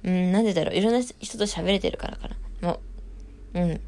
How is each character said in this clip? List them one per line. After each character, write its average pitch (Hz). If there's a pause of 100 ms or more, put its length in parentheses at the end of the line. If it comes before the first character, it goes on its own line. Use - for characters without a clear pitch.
う 185
ん、 180
な 202
ん 226
で 202
だ 165
ろ -
う。 -
い 165
ろ 220
ん -
な 247
人 -
と 208
喋 175
れ 196
て -
る -
か -
ら -
か -
な。 -
も - (720)
う、 180
う 175 (100)
ん。 -